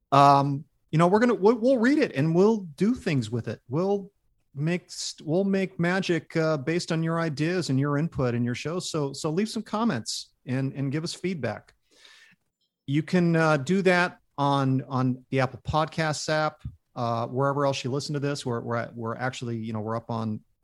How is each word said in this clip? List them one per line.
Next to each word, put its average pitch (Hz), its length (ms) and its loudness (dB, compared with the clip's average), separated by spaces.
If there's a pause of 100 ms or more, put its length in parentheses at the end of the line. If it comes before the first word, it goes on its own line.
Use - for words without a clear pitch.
(120)
Um, 139 520 6 (260)
you 160 80 0
know, 170 80 6
we're 190 140 4
gonna, 240 160 4
we'll, 196 240 4
we'll 254 180 4
read 262 220 4
it 226 160 0
and 160 180 2
we'll 208 280 4 (160)
do 220 180 2
things 139 340 -2
with 113 180 -4
it. 107 120 -6 (100)
We'll 190 400 -2 (480)
make 165 320 -2
st-, - 380 -12
we'll 170 160 2
make 190 360 0
magic, 175 580 0
uh, 160 200 2
based 160 340 -4
on 160 120 0
your 165 160 -2
ideas 165 520 -2
and 131 80 2
your 143 180 0
input 139 380 0
and 120 100 0
your 120 100 -2
shows. 175 340 -6
So, 143 220 -2
so 139 200 -6
leave 202 180 0
some 220 140 -6
comments 208 640 -4 (160)
and, 135 280 -2
and 139 200 -4
give 156 100 -4
us 165 120 -6
feedback. 117 580 -6 (1120)
You 143 160 0
can, 170 340 2
uh, 160 220 4
do 175 240 0
that 180 380 2 (180)
on, 139 500 2
on 127 440 -2
the 131 100 0
Apple 127 260 -2
Podcasts 156 600 -2
app, 156 320 -2 (340)
uh, 117 300 -2
wherever 139 400 0
else 139 180 -2
you 135 80 -4
listen 139 220 -4
to 143 60 -4
this. 143 260 -4
We're, 117 160 -4
we're, 117 160 -4
at, 113 180 -8
we're 113 220 -6
actually, 123 400 -4
you 110 160 -6
know, 110 80 -4
we're 110 160 -4
up 117 120 -10
on, 110 300 -4 (240)